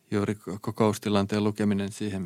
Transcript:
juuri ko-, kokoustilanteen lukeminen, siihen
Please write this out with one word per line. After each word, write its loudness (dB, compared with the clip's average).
juuri 0
ko-, -10
kokoustilanteen 2
lukeminen, 0
siihen -4